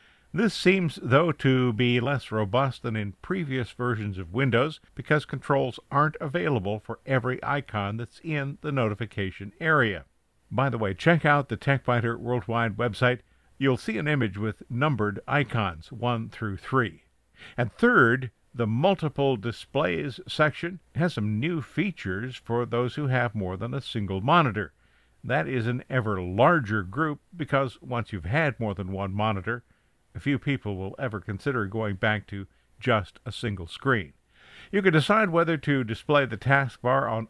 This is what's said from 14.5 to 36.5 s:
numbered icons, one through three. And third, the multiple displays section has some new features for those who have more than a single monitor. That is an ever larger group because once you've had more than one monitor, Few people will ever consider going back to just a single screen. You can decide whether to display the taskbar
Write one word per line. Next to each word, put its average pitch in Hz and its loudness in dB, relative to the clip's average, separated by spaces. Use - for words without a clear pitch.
numbered 117 0
icons, 117 -2
one 117 -4
through 101 -6
three. 120 -2
And 120 -2
third, 131 4
the 120 -2
multiple 139 2
displays 143 -4
section 165 -2
has 170 0
some 107 0
new 160 -2
features 123 -4
for 117 -2
those 120 -2
who 147 -2
have 123 0
more 92 -2
than 117 -6
a 139 -6
single 98 -4
monitor. 120 2
That 147 -2
is 123 -2
an 123 -4
ever 107 0
larger 107 4
group 143 -4
because 139 -2
once 120 -6
you've 82 -6
had 139 0
more 104 -2
than 95 -8
one 95 -4
monitor, 107 -2
Few 139 0
people 120 -4
will 95 -8
ever 110 -6
consider 110 -4
going 104 -4
back 107 -2
to 98 -12
just 107 0
a 117 -10
single 92 -6
screen. 110 -2
You 202 0
can 185 4
decide 202 4
whether 165 2
to 139 0
display 135 2
the 110 -6
taskbar 131 2